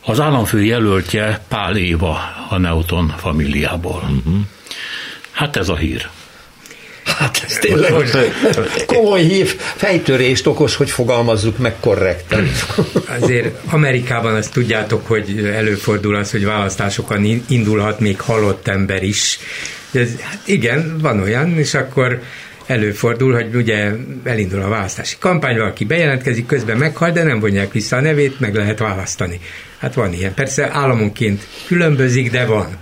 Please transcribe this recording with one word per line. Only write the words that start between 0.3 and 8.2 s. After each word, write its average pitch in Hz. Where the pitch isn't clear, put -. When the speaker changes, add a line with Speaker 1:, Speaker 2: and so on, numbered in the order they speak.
Speaker 1:
jelöltje 107
Pál 101
Éva 85
a 98
Neuton 82
familiából. 76
Speaker 2:
Mhm. 82
Speaker 1:
Hát -
ez 92
a 85
hír. 76
Speaker 3:
Hát -
ez -
tényleg 190